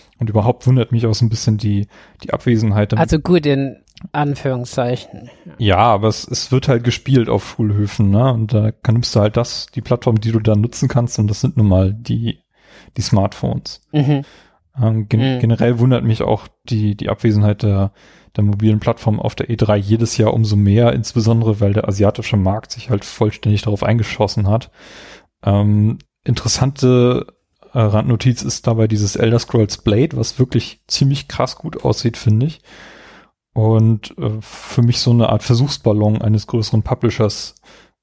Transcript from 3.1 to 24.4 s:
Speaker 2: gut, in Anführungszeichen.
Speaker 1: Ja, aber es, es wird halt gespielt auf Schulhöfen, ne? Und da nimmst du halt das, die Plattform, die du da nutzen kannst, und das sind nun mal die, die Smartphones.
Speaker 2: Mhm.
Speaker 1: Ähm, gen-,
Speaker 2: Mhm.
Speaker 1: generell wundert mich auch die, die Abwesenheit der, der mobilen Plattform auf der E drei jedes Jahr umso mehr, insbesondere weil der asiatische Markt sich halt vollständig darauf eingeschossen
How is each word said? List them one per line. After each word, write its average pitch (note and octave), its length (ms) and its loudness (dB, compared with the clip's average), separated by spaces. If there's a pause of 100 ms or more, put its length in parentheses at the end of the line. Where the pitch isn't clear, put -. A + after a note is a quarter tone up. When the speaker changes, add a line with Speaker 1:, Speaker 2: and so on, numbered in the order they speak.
Speaker 2:
gut, D#3+ 280 0
in C#3 300 -2 (340)
Anführungszeichen. C3 1160 -4 (280)
Speaker 1:
Ja, G2+ 200 2
aber G#2+ 320 4
es, - 180 -4
es - 240 -6
wird B2+ 160 0
halt A#2+ 160 2
gespielt A#2+ 460 0
auf A2 200 -2
Schulhöfen, G#2 640 0
ne? B2 200 4
Und A2+ 220 -2
da G#2+ 180 2 (160)
nimmst A#2 280 0
du A2+ 60 6
halt G#2+ 160 0
das, - 360 -4
die B2 80 -8
Plattform, A#2 400 0
die A2+ 100 -2
du A2+ 80 0
da A2 160 2
nutzen A#2+ 320 0
kannst, A#2+ 300 -2
und G#2+ 100 0
das G#2 140 -4
sind C3+ 160 -2
nun G#2+ 100 4
mal F#2+ 260 2
die, A#2 500 -6 (520)
die - 60 -4
Smartphones. - 800 -4 (100)
Speaker 2:
Mhm. D3 300 2 (580)
Speaker 1:
Ähm, A2 280 0
gen-, B2+ 280 2
Speaker 2:
Mhm. B2 40 -6
Speaker 1:
generell A#2 400 2
wundert B2 240 2
mich A2+ 180 0
auch - 260 -2 (180)
die, G#2+ 300 -2
die G#2 140 -6
Abwesenheit G#2 540 0
der, G2 300 0 (420)
der G#2+ 80 0
mobilen G#2 380 2
Plattform - 400 -2
auf - 120 -4
der - 160 -6
E A#2 60 -2
drei G#2 220 2
jedes G#2+ 400 0
Jahr A2 160 2
umso G#2+ 240 0
mehr, G#2 340 4
insbesondere A2+ 720 0
weil G2+ 100 2
der G#2 160 -2
asiatische G2+ 480 0
Markt G2+ 360 -2
sich - 180 -14
halt G#2 160 -2
vollständig - 560 -2
darauf G2+ 220 -4
eingeschossen G#2+ 640 -2